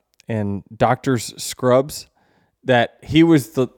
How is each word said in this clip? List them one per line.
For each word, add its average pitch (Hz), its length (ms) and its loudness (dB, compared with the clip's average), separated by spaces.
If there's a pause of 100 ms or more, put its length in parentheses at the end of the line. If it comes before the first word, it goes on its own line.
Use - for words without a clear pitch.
(280)
in 101 360 -6 (120)
Doctor's 120 680 -2
Scrubs 131 640 -2 (580)
that 123 360 0
he 160 220 2
was 160 280 2
the, 127 260 -2